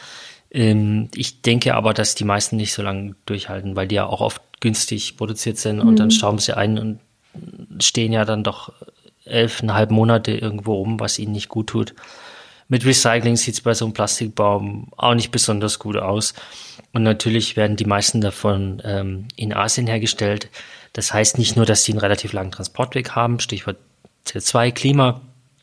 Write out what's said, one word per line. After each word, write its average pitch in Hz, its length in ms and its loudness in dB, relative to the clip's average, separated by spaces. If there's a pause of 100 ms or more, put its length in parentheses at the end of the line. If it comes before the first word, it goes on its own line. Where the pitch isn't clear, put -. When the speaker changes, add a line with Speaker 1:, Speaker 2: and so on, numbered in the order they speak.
(520)
Speaker 1:
Ähm, 107 640 4
ich - 260 -8
denke 120 320 2
aber, 110 220 2
dass 107 200 0
die 104 100 -4
meisten 104 320 0
nicht 107 160 -2
so 104 100 -6
lange 98 320 -6 (100)
durchhalten, 98 500 -6
weil 95 120 -2
die 104 80 0
ja 98 100 2
auch 101 160 -4
oft 107 200 -2 (200)
günstig - 560 -2
produziert 110 400 -6
sind 107 240 -2
und 220 160 6
dann 214 100 6
Speaker 2:
Mhm. 220 40 4
Speaker 1:
stauben 202 260 2
sie 113 180 -2
ein 107 220 2
und 110 220 -6 (840)
stehen 113 320 2
ja 110 100 2
dann 107 200 -2
doch - 280 -6 (540)
elfeinhalb 110 640 2
Monate 110 400 4
irgendwo 107 440 -4
rum, 107 240 -2
was 110 200 -4
ihnen 104 140 -4
nicht 104 160 -6
gut 107 180 -4
tut. - 260 -2 (760)
Mit 127 160 2
Recycling 117 500 4
sieht's 113 260 -2
bei 117 120 2
so 113 120 0
einem 110 80 -4
Plastikbaum 104 1040 -2
auch 120 160 0
nicht 117 180 -2
besonders 107 480 -2
gut 101 180 -6
aus. 101 360 -2 (580)
Und 113 120 0
natürlich 110 520 0
werden 107 220 2
die 104 80 -2
meisten 101 360 2
davon, 98 640 -2
ähm, 98 500 -6
in 104 180 -6
Asien 113 340 0
hergestellt. 107 600 -2 (440)
Das - 200 -4
heißt 107 240 2
nicht 117 180 2
nur, 117 100 6
dass 104 180 4
sie 104 100 0
einen 104 80 0
relativ 101 320 0
langen 95 180 -6
Transportweg 127 600 -6
haben, 120 280 0
Stichwort - 380 -6 (480)
C - 120 -8
O 98 40 -6
zwei, 120 300 2
Klima, 135 500 2 (420)